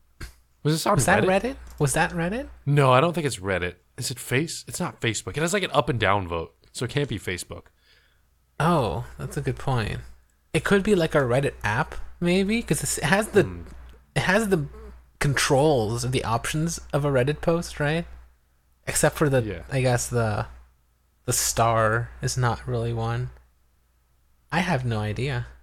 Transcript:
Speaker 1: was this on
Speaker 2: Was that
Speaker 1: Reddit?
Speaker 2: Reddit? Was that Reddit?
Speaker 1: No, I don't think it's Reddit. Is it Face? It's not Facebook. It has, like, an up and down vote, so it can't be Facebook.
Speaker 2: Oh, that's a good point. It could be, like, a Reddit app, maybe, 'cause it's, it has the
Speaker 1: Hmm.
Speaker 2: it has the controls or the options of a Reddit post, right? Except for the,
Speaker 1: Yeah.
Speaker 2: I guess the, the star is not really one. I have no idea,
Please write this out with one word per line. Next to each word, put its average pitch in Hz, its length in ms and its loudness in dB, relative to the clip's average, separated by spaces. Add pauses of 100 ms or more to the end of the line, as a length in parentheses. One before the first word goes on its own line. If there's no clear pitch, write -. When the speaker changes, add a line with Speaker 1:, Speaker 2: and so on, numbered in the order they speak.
(640)
Speaker 1:
was 151 100 2
this 160 120 -2
on 302 100 4
Speaker 2:
Was - 100 2
that 196 180 4
Speaker 1:
Reddit? 185 180 4
Speaker 2:
Reddit? 262 140 -4 (240)
Was 147 140 2
that 160 180 0
Reddit? 185 380 -4 (160)
Speaker 1:
No, 143 260 6
I 127 80 8
don't 165 140 2
think 156 120 -2
it's 123 140 -4
Reddit. 90 360 -2 (220)
Is 123 140 -6
it 117 80 -10
Face? 151 480 -2
It's - 120 -10
not 180 200 -6
Facebook. 107 380 -4
It 147 40 -2
has, 170 120 0
like, 196 100 0
an - 80 -6
up 143 160 4
and 131 120 0
down 98 280 2
vote, 82 260 -6 (180)
so - 140 -6
it 117 60 -8
can't 143 180 -2
be 107 100 -6
Facebook. 87 460 -8 (920)
Speaker 2:
Oh, 131 460 0 (120)
that's 139 200 -8
a 143 40 -4
good 131 160 -4
point. 120 420 -2 (520)
It 156 120 0
could 202 200 2
be, 208 120 4
like, 160 200 0
a 151 40 6
Reddit 131 340 2 (100)
app, 110 320 -2 (240)
maybe, 190 440 2
'cause - 180 -2
it's, - 160 -4
it - 80 -4
has 202 240 2
the 190 140 6
Speaker 1:
Hmm. 87 180 -4 (540)
Speaker 2:
it 135 60 2
has 202 280 2
the 156 180 2 (520)
controls 131 840 4
or 131 40 -2
the 127 140 0
options 156 560 -2 (120)
of 147 140 0
a 143 40 2
Reddit 139 320 2
post, 170 380 -2
right? 156 260 0 (800)
Except - 300 2
for 151 140 2
the, 131 120 4
Speaker 1:
Yeah. 95 200 -6 (100)
Speaker 2:
I 135 100 0
guess 123 260 2
the, 113 400 0 (800)
the 127 80 0
star 117 800 2 (100)
is 127 160 -2
not 120 300 0
really 117 260 -2
one. 117 360 -4 (1200)
I 156 80 0
have 165 260 0
no 113 140 0
idea, 120 480 -4 (160)